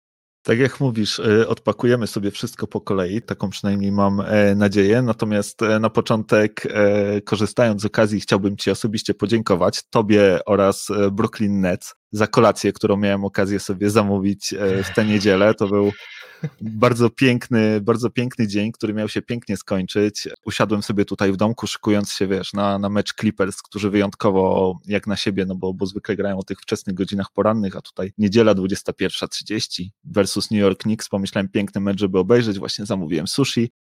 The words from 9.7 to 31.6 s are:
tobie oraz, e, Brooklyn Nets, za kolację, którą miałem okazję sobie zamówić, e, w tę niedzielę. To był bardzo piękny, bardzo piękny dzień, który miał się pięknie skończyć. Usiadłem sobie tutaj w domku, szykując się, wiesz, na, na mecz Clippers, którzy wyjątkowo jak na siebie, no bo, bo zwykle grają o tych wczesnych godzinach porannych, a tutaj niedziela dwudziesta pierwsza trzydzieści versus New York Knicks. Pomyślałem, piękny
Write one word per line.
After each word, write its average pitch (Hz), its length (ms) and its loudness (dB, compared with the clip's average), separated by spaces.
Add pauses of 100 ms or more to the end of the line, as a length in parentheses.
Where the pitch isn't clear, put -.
tobie 104 560 4
oraz, 98 440 2
e, 101 220 0
Brooklyn 101 500 -2
Nets, 90 340 -4 (160)
za 107 160 0
kolację, 104 460 2
którą 101 240 0
miałem 98 280 0
okazję 98 340 -2
sobie 101 300 -2
zamówić, 101 640 0
e, 95 300 -2
w 92 100 -8
tę 110 120 2
niedzielę. 104 480 4
To 104 140 -2
był 101 240 2 (680)
bardzo 113 480 2
piękny, 113 720 2
bardzo 113 280 0
piękny 123 380 -4
dzień, 104 240 -2
który 107 220 -6
miał 107 160 -4
się 104 120 -4
pięknie 110 360 -8
skończyć. 104 680 -2 (180)
Usiadłem 107 380 -2
sobie 101 220 0
tutaj 98 260 0
w 98 60 -2
domku, 107 300 -2
szykując 104 460 -2
się, 98 140 -2
wiesz, 92 260 -4
na, 101 260 -2
na 101 100 -2
mecz 101 240 -2
Clippers, 101 480 -2
którzy 101 280 -4
wyjątkowo 95 960 2
jak 101 220 -4
na 101 80 -2
siebie, 98 300 -2
no 92 100 -6
bo, 95 180 -4
bo 98 120 -4
zwykle 98 300 -6
grają 98 220 -4
o 95 60 -8
tych - 180 -10
wczesnych - 340 -6
godzinach 95 380 -4
porannych, 101 420 -2
a 101 60 -12
tutaj 95 360 -10
niedziela 107 360 4
dwudziesta 92 400 -2
pierwsza 92 340 -4
trzydzieści - 640 -8 (120)
versus 98 480 -2
New 107 80 0
York 98 200 2
Knicks. 107 300 -4
Pomyślałem, 98 400 -4
piękny 101 320 -4